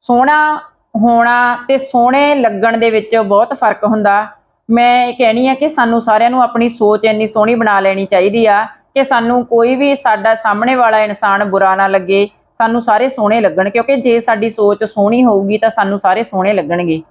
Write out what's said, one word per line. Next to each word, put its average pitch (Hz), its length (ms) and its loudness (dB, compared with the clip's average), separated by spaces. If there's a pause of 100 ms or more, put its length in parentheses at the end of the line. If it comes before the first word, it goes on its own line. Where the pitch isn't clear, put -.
ਸੋਹਣਾ 302 560 0 (400)
ਹੋਣਾ 240 600 2 (100)
ਤੇ 269 100 0
ਸੋਹਣੇ 269 560 0
ਲੱਗਣ 226 440 -2
ਦੇ 226 120 2
ਵਿੱਚ 220 260 -2
ਬਹੁਤ 220 380 0
ਫਰਕ 226 300 -2
ਹੁੰਦਾ। 208 420 0 (440)
ਮੈਂ 240 360 2
ਇਹ 240 80 -6
ਕਹਿਣੀ 240 340 0
ਆ 262 60 0
ਕਿ 277 140 -2
ਸਾਨੂੰ 233 340 0
ਸਾਰਿਆਂ 233 280 2
ਨੂੰ 254 120 0
ਆਪਣੀ 233 260 0
ਸੋਚ 214 360 0
ਇੰਨੀ 220 240 0
ਸੋਹਣੀ 214 260 0
ਬਣਾ 214 260 0
ਲੈਣੀ 196 260 0
ਚਾਹੀਦੀ 202 400 0
ਆ 208 180 2
ਕਿ - 400 -4
ਸਾਨੂੰ 240 420 0
ਕੋਈ 233 300 2
ਵੀ 277 180 0
ਸਾਡਾ 220 400 0
ਸਾਹਮਣੇ 220 400 -2
ਵਾਲਾ 226 240 2
ਇਨਸਾਨ 208 460 -2
ਬੁਰਾ 190 300 0
ਨਾ 196 140 0
ਲੱਗੇ, 196 400 0 (320)
ਸਾਨੂੰ 233 220 0
ਸਾਰੇ 233 260 0
ਸੋਹਣੇ 226 320 -2
ਲੱਗਣ, 202 300 0
ਕਿਉਂਕਿ 240 260 -2
ਜੇ 233 240 0
ਸਾਡੀ 226 300 -2
ਸੋਚ 208 340 0
ਸੋਹਣੀ 214 400 0
ਹੋਊਗੀ 202 340 0
ਤਾਂ 226 120 0
ਸਾਨੂੰ 202 300 -2
ਸਾਰੇ 202 220 0
ਸੋਹਣੇ 202 300 -2
ਲੱਗਣਗੇ। 170 580 -2